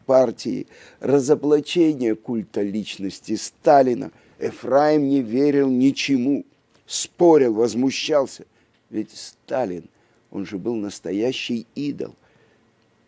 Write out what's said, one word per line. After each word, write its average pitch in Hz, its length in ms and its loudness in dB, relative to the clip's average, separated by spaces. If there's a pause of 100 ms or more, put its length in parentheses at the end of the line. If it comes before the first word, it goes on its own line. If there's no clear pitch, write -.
партии, 117 640 2 (320)
разоблачение 143 1120 2
культа 110 480 -6
личности 101 720 -6
Сталина. 127 800 2 (260)
Эфраим 143 720 0
не 139 140 0
верил 139 480 0
ничему, 131 760 0 (400)
спорил, 147 680 2
возмущался. 120 920 -2 (460)
Ведь 107 260 -8
Сталин, 95 680 -8 (480)
он 98 140 -8
же 101 120 -8
был 113 160 -4
настоящий 107 880 -6 (120)
идол - 400 -8 (920)